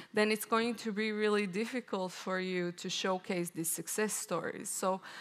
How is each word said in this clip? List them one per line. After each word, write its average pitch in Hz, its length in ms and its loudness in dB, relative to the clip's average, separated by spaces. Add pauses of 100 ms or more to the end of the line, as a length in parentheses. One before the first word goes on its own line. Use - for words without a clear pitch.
(140)
then 214 180 6
it's 214 140 0
going 233 300 2
to 226 160 -4
be 214 200 0
really 208 360 4
difficult 214 640 -2
for 185 280 -2
you 180 340 0
to 185 160 -6
showcase 180 600 0
these 165 220 -2
success 214 420 0
stories. - 560 -4
So 190 320 0 (200)